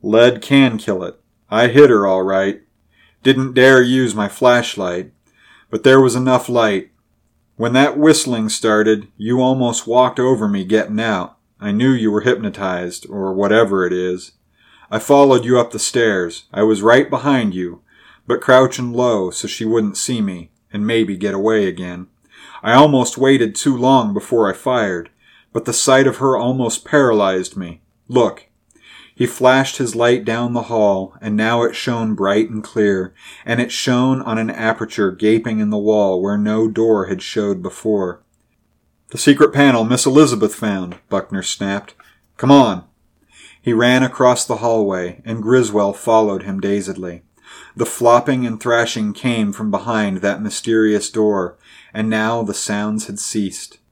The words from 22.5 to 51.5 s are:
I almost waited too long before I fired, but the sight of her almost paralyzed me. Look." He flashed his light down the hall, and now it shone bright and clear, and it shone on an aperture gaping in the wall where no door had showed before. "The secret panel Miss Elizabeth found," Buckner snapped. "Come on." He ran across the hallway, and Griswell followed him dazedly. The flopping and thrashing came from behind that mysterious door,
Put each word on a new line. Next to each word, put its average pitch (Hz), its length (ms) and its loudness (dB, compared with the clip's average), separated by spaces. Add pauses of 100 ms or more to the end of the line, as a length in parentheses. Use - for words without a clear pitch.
I 107 100 0
almost 135 460 4
waited 123 360 2
too 135 220 -2
long 123 360 2
before 104 380 0
I 92 40 -4
fired, 101 560 -4 (420)
but 113 120 -6
the 117 80 -6
sight 135 340 4
of 127 100 -2
her 131 200 0
almost 123 480 -4
paralyzed 104 720 0
me. 87 260 -12 (260)
Look." 120 400 -2 (680)
He 123 120 -2
flashed 131 500 2
his 117 180 -6
light 120 300 0
down 117 280 -4
the 120 100 -4
hall, 101 580 0
and 107 160 -4
now 113 260 0
it 117 140 -2
shone 113 380 -4
bright 98 340 0
and 107 160 -10
clear, 98 480 -2 (320)
and 117 160 -2
it 120 100 -2
shone 131 520 0
on 113 160 -6
an 113 120 -4
aperture 110 600 -4
gaping 110 480 0
in 107 120 -2
the 107 80 -4
wall 101 440 0
where 101 160 -2
no 107 280 0
door 110 400 0
had 92 160 -8
showed 101 400 -4
before. 95 580 -6 (880)
"The - 80 -12
secret 143 340 4
panel 135 320 2
Miss 117 220 0
Elizabeth 120 480 2
found," 95 420 -6 (140)
Buckner 95 320 -6
snapped. 98 520 -8 (440)
"Come 135 120 0
on." 117 340 4 (760)
He 120 140 -2
ran 123 280 2
across 127 440 0
the 120 100 -4
hallway, 101 720 -2
and 113 160 -8
Griswell 104 500 2
followed 104 520 0
him 98 140 -8
dazedly. 92 640 -6 (540)
The 117 100 -2
flopping 120 600 2
and 110 120 -6
thrashing 117 540 -2
came 113 400 -4
from 107 180 -6
behind 101 480 -4
that 101 240 -4
mysterious 107 680 -2
door, 104 480 -2 (340)